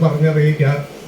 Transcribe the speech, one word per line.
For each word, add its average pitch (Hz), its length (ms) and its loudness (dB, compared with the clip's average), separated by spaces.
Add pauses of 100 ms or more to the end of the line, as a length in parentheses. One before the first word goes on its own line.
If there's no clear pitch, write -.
പറഞ്ഞറിയിക്കാൻ. 147 720 2 (280)